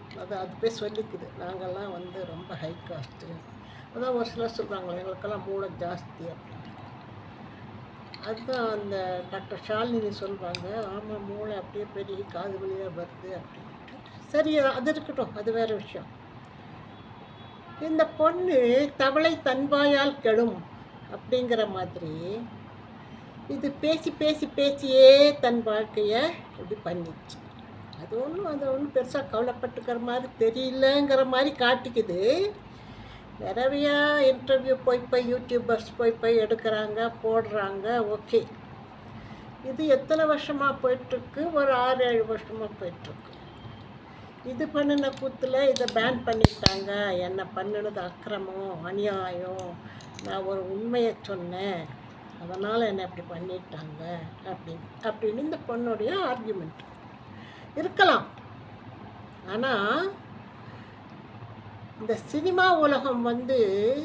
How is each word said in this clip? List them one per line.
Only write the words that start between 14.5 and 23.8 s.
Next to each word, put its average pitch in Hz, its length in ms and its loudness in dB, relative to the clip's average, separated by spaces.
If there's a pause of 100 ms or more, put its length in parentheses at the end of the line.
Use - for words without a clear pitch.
அது 269 320 4
இருக்கட்டும், 294 460 -4
அது 208 160 -2
வேற 226 220 2
விஷயம். 190 320 -8 (1700)
இந்த 320 260 4
பொண்ணு 302 880 4
"தவளை 311 460 4
தன் 269 260 2
வாயால் 285 520 6
கெடும்" 220 420 4 (500)
அப்படிங்கிற 226 580 0
மாதிரி 175 720 -6 (1040)
இது 277 220 -2
பேசி, 311 400 0